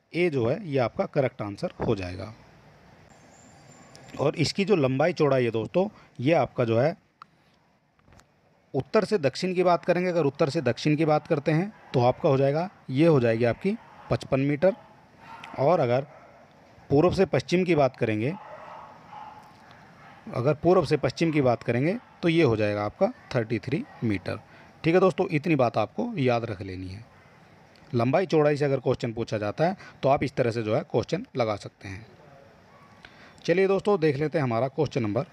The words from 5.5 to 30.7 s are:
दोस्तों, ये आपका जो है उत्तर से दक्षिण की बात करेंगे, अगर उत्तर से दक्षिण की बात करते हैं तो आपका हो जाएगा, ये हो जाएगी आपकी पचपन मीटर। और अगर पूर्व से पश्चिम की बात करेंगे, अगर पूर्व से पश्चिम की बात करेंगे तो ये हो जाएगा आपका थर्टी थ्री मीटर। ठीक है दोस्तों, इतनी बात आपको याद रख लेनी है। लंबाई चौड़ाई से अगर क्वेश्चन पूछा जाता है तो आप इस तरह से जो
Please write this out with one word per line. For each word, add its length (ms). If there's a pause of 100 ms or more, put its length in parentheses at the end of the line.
दोस्तों, 380 (300)
ये 140
आपका 320
जो 140
है 180 (1800)
उत्तर 320
से 120
दक्षिण 360
की 100
बात 220
करेंगे, 240
अगर 140
उत्तर 260
से 120
दक्षिण 340
की 100
बात 220
करते 240
हैं 220 (200)
तो 60
आपका 300
हो 80
जाएगा, 320 (200)
ये 180
हो 120
जाएगी 240
आपकी 340 (320)
पचपन 300
मीटर। 340 (840)
और 200
अगर 280 (840)
पूर्व 240
से 120
पश्चिम 380
की 120
बात 220
करेंगे, 380 (2000)
अगर 200
पूर्व 320
से 120
पश्चिम 340
की 100
बात 220
करेंगे 340 (240)
तो 80
ये 140
हो 120
जाएगा 300
आपका 280 (220)
थर्टी 240
थ्री 240 (200)
मीटर। 360 (440)
ठीक 100
है 60
दोस्तों, 320
इतनी 240
बात 220
आपको 400
याद 280
रख 160
लेनी 260
है। 180 (880)
लंबाई 320
चौड़ाई 320
से 80
अगर 140
क्वेश्चन 340
पूछा 240
जाता 260
है 140 (260)
तो 60
आप 140
इस 120
तरह 160
से 120
जो 120